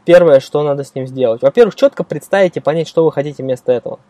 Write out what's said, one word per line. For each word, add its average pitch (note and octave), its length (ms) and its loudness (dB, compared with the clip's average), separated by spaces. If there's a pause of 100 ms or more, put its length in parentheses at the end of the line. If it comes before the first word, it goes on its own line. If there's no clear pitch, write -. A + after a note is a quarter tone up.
первое, E3 360 6
что D3 220 -4
надо C#3+ 220 -4
с - 100 -18
ним C3 120 -8
сделать. B2+ 340 -4
Во-первых, F#3+ 360 2
четко C4+ 280 0
представить F3+ 540 -2
и - 20 -8
понять, D#3+ 280 -4
что E3 160 0
вы D#3 80 0
хотите C#3+ 300 -6
вместо B2+ 300 -4
этого. - 380 -6